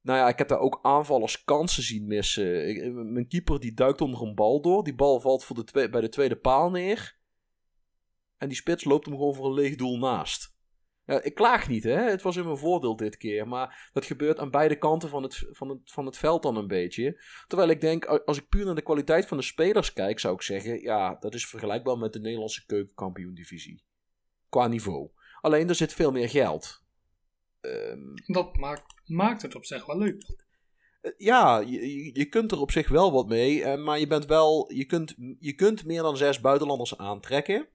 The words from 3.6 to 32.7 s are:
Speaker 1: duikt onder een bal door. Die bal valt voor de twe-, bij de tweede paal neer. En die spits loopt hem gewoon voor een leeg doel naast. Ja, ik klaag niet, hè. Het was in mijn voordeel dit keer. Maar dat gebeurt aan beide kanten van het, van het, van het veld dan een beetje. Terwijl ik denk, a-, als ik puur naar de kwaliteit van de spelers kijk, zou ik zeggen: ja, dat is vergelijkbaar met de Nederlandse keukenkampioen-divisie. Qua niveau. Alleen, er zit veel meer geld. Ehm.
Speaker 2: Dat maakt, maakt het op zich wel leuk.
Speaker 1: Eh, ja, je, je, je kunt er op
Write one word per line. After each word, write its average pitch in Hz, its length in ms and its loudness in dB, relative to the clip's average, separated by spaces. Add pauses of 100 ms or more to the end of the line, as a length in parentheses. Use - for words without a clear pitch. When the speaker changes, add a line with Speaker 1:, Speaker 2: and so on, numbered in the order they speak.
Speaker 1:
duikt 131 280 4
onder 123 200 -4
een 107 140 -8
bal 113 260 4
door. 180 220 4
Die 143 120 -6
bal 135 240 4
valt 131 240 2
voor 123 120 -10
de 113 80 -6
twe-, 135 260 0
bij 120 120 0
de 110 80 0
tweede 131 260 0
paal 139 340 4
neer. 185 480 -4 (1200)
En 139 100 -8
die 135 100 -8
spits 170 260 -2
loopt 147 220 4
hem 147 100 -8
gewoon 139 200 0
voor 135 100 -10
een 135 80 0
leeg 143 220 0
doel 123 220 -2
naast. 120 600 -4 (480)
Ja, 139 160 -2
ik 147 140 -6
klaag 240 340 4
niet, 113 140 -2
hè. 131 180 0
Het 202 200 0
was 180 140 -2
in 180 80 -4
mijn 160 140 -6
voordeel 156 380 0
dit 107 220 -6
keer. 107 300 -6
Maar 123 460 -10
dat 139 120 -4
gebeurt 151 340 -2
aan 139 120 -8
beide 147 260 2
kanten 160 320 0
van 139 140 -6
het, - 280 -8
van 135 180 -12
het, 131 140 -10
van - 220 -10
het 131 120 -10
veld 160 260 0
dan 127 120 0
een 104 120 -4
beetje. 98 560 -4 (240)
Terwijl 175 220 2
ik 156 120 2
denk, 160 260 0
a-, 151 180 2
als 147 120 0
ik - 120 -14
puur 202 160 2
naar 180 100 -2
de 147 60 -2
kwaliteit 156 440 2
van 156 120 -6
de 127 60 -4
spelers 190 500 2
kijk, 101 260 -2
zou 92 160 -2
ik - 60 -14
zeggen: 101 400 -6
ja, 101 380 0
dat 104 140 -6
is 117 140 -10
vergelijkbaar 117 500 -4
met 110 160 -4
de 110 60 -10
Nederlandse 110 460 -8
keukenkampioen-divisie. 92 1160 -10 (680)
Qua 120 180 2
niveau. 101 420 -6 (320)
Alleen, 156 280 2
er 170 60 2
zit 160 180 -2
veel 151 180 2
meer 120 180 -2
geld. 113 540 0 (800)
Ehm. 60 380 -10 (260)
Speaker 2:
Dat 180 320 -2
maakt, 143 360 -6 (120)
maakt 196 360 0
het - 140 -12
op - 100 -12
zich 127 200 -8
wel 156 120 -6
leuk. 208 260 -2 (760)
Speaker 1:
Eh, - 160 -8
ja, 196 420 6
je, 131 440 -6
je, 160 100 -12
je 143 120 0
kunt 220 260 0
er 147 80 -2
op 139 120 0